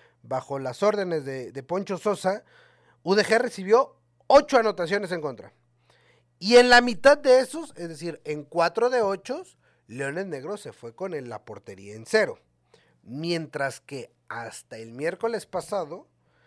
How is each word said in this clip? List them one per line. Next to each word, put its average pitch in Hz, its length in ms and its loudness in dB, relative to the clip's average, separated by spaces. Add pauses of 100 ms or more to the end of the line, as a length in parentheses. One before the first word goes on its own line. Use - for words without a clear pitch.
(240)
bajo 131 340 -6
las 131 240 -10
órdenes 190 420 0
de, 131 280 -10
de 131 100 -12
Poncho 185 360 -6
Sosa, 190 440 -2 (640)
U 180 100 2
D 208 80 6
G 220 160 2
recibió 233 560 0 (320)
ocho - 320 6
anotaciones 202 540 0
en 175 80 -4
contra. 139 320 -10 (880)
Y 214 160 6
en 247 120 10
la 247 120 10
mitad 247 360 4
de 269 220 6
esos, 294 380 -4
es 170 120 -10
decir, 160 360 -10
en 151 180 -8
cuatro 175 480 0
de 247 120 2
ocho, 202 420 -4 (420)
Leones 139 400 -8
Negros 170 360 -10
se 120 100 -14
fue 117 240 -20
con 185 180 -8
el, 131 140 -10
la 110 160 -14
portería 101 500 -18
en 113 120 -18
cero. - 340 0 (640)
Mientras 143 760 -6
que 131 300 -14 (180)
hasta 117 480 -14
el 113 160 -16
miércoles 180 540 -6
pasado, 175 600 -8 (400)